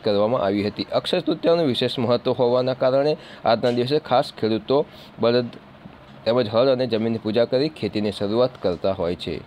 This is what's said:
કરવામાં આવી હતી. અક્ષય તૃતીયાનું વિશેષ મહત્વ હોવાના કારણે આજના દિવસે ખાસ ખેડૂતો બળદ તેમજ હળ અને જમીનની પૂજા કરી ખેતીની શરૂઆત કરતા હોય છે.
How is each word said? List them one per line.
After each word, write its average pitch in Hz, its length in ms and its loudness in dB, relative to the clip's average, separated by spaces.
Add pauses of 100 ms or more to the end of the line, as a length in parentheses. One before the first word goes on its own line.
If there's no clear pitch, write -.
કરવામાં 107 420 2
આવી 101 220 0
હતી. 98 180 -6 (120)
અક્ષય 175 240 -2
તૃતીયાનું 170 440 0
વિશેષ 123 320 0
મહત્વ 120 420 0
હોવાના 127 420 2
કારણે 139 320 2 (300)
આજના 117 320 2
દિવસે 131 320 0
ખાસ 131 300 2
ખેડૂતો 110 400 0 (420)
બળદ 120 300 2 (760)
તેમજ 120 300 0
હળ 127 200 4
અને 127 120 -2
જમીનની 113 380 -2
પૂજા 113 220 2
કરી 139 320 0
ખેતીની 104 400 -2
શરૂઆત 113 440 0
કરતા 95 360 -2
હોય 87 180 -2
છે. 87 180 -8 (120)